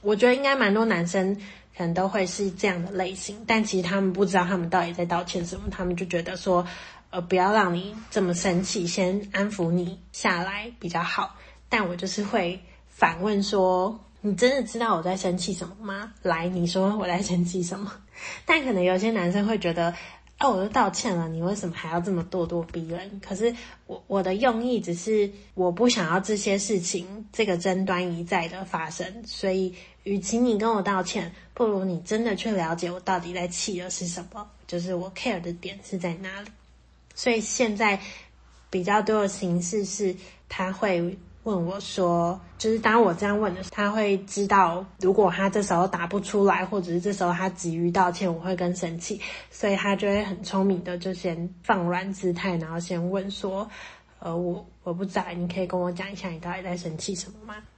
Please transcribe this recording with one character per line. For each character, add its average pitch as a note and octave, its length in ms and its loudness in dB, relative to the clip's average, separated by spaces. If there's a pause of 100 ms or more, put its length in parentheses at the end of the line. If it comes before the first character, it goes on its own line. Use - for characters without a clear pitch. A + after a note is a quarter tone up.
我 G#3 120 4
觉 A#3+ 140 6
得 B3 60 8
应 C#4 80 0
该 C#4 120 4
蛮 A3 180 4
多 A3 120 4
男 F3 220 2
生 F#3+ 280 2 (420)
可 F3+ 60 -4
能 E3+ 120 0
都 F#3 120 2
会 G3 200 2
是 G3 240 -2
这 G3 180 0
样 F3 160 0
的 F#3+ 60 -6
类 F#3+ 240 -2
型， G#3 320 -10
但 A3 180 2
其 G3 160 0
实 E3+ 80 -2
他 G3 140 2
们 F#3 100 2
不 F#3+ 140 4
知 F3+ 100 0
道 F3+ 80 4
他 F#3 140 0
们 E3+ 100 -2
到 F3 140 4
底 E3+ 100 -2
在 F3 140 -2
道 F3 180 -2
歉 F3 220 -4
什 F#3 100 -8
么， G3 140 -10
他 - 120 -8
们 F3+ 140 -2
就 F#3+ 80 -4
觉 F3 160 -2
得 F3+ 160 -6
说， F3+ 300 2 (420)
呃， F#3 140 -6
不 F3 140 0
要 F#3 180 6
让 G3 180 6
你 F#3+ 220 -4 (160)
这 G#3+ 100 0
么 F3+ 140 2
生 F3+ 280 2
气， F#3+ 240 -2
先 F#3 460 0
安 G3+ 180 0
抚 E3+ 200 0
你 F3 280 0 (140)
下 F3+ 300 0
来 G#3 360 -6
比 E3+ 120 -8
较 E3+ 120 -2
好。 E3+ 320 -2 (360)
但 G#3+ 180 2
我 F3 80 -4
就 F#3+ 100 -6
是 G3+ 160 -2
会 F#3+ 380 0 (260)
反 E3 360 2
问 G3+ 200 2
说， F#3 560 4 (280)
你 G3+ 100 2
真 B3 200 6
的 B3+ 100 2
知 A#3 120 -8
道 A3+ 180 2
我 D#3+ 60 -2
在 F3+ 120 0
生 F#3 220 0
气 G3 160 -4
什 F3 160 -6
么 F#3+ 140 -16
吗？ G#3 280 -8 (120)
来， E3+ 260 0
你 F3+ 180 0
说 F#3+ 300 2
我 F#3+ 100 -2
在 F3+ 140 0
生 F3 240 2
气 F3+ 180 -2
什 F#3+ 160 -4
么？ G3+ 140 -8 (540)
但 D#4+ 180 4
可 B3+ 80 0
能 F#3 100 4
有 F#3 140 6
些 G#3 140 2
男 F3+ 200 2
生 G3+ 160 2
会 A3 120 2
觉 F3 120 0
得 E3+ 240 0 (460)
，“哦， C4+ 120 4
我 G3 40 2
都 F#3+ 140 0
道 G#3+ 180 4
歉 F#3+ 260 -2
了， E3 140 0
你 E3 140 -4
为 F#3+ 120 0
什 G3 140 -4
么 E3+ 80 -6
还 D#3+ 140 -8
要 E3+ 100 0
这 F#3+ 100 -2
么 E3+ 200 0
咄 F3 180 0
咄 E3+ 140 -2 (100)
逼 E3 160 -6
人？” F#3+ 340 -8
可 - 140 -8
是 A#3 180 2 (320)
我， - 200 -12
我 G3 160 2
的 F#3 140 0
用 A#3 280 2
意 B3 160 2
只 F3 140 -4
是 G3+ 360 2 (220)
我 F3+ 180 2
不 G3+ 160 2
想 G3 240 2
要 F3+ 80 4
这 G#3 200 0
些 G3 200 2
事 G3 220 0
情， F#3+ 540 -6
这 A3+ 100 2
个 F3+ 140 2
争 F#3 260 0
端 F3+ 320 0
一 E3+ 80 -6
再 E3+ 240 0
的 F#3 160 -10
发 D#3+ 240 -4
生， - 180 -8 (200)
所 - 240 -2
以 F#3 240 0 (300)
与 G3+ 140 -2
其 G#3 200 -2
你 A#3+ 200 4
跟 A3+ 140 2
我 G#3 80 2
道 F#3+ 220 0
歉， F3+ 280 -4 (220)
不 A#3+ 140 2
如 G3 180 0
你 F3 160 -2
真 A3 240 -2
的 A#3 100 0
去 A3+ 160 -4
了 E3+ 240 0
解 E3+ 160 -4
我 F3+ 100 -8
到 F#3 200 0
底 E3+ 140 -8
在 F3+ 120 -2
气 F3 320 -4
的 F3+ 120 -8
是 F3 180 -6
什 F3 240 -8
么， G#3 160 -12 (180)
就 F3 140 -4
是 F3+ 140 -4
我 F#3 180 -6
care G3+ 300 -4
的 F3 100 -6
点 G3 320 -10
是 F#3+ 140 -6
在 E3+ 160 -4
哪 F#3+ 260 -10
里。 G#3 80 -14 (640)
所 - 160 0
以 A3 120 2
现 A3 340 0
在 G3+ 240 2 (720)
比 F#3 120 0
较 G#3 200 4
多 G#3+ 180 2
的 G3 80 2
形 F3 320 0
式 G3+ 240 -2
是 F#3+ 320 -2 (320)
他 F#3+ 240 -4
会 F#3 420 0 (300)
问 F#3 220 0
我 F#3+ 120 -4
说， F3 640 2 (160)
就 A3 160 0
是 A3+ 60 2
当 A3+ 220 6
我 F#3+ 120 8
这 F#3 140 -2
样 G3+ 120 2
问 G3+ 160 0
的 F#3 80 -8
时 F#3 60 -10
候， - 80 -12
他 G#3 140 2
会 G#3 340 2
知 G3+ 220 -2
道 F#3 360 6 (160)
如 F#3 140 4
果 G3 180 6
他 G3 180 2
这 G3+ 140 2
时 G3 120 0
候 F3 120 6
答 F3 200 -2
不 G3 120 -2
出 G3+ 280 0
来， F3+ 180 4
或 G3 160 -2
者 F3 100 -6
是 E3+ 80 0
这 G3 140 0
时 G3 100 -2
候 F3 120 4
他 F#3 160 0
急 E3+ 260 -4
于 E3+ 140 2
道 F3+ 200 4
歉， F3 240 0
我 E3 60 -6
会 F3+ 160 -2
更 F3+ 180 0
生 E3+ 240 -4
气， G3 220 -8 (300)
所 - 180 -2
以 G3 80 4
他 G3+ 180 2
就 G3+ 140 0
会 G3+ 160 2
很 F#3+ 180 -6
聪 F#3+ 220 0
明 F#3 180 2
的 F3+ 140 -6
就 F#3 160 -6
先 F3 500 -4
放 F#3+ 220 2
软 F3+ 300 0
姿 F#3 180 -2
态， F3 240 -2
然 D#3+ 160 -4
后 E3+ 80 -4
先 F3 300 -4
问 G3 200 -2
说 G3 380 -6 (520)
，“呃， E3 140 -6
我， F3 320 -4 (180)
我 F3 80 -4
不 F3+ 120 -4
知 F#3+ 120 -4
道， F#3 100 -2 (100)
你 F3 100 -2
可 F3 140 -4
以 F#3 60 0
跟 F#3 120 -4
我 F3+ 140 -2
讲 F#3 180 -8
一 G3 60 -12
下 F3+ 140 -8
你 D#3+ 80 -10
到 F3 160 -8
底 F#3 80 -10
在 F3+ 120 -6
生 E3 220 -8
气 G3 180 -6
什 - 160 -10
么 G#3+ 140 -18
吗？” G#3+ 180 -16 (160)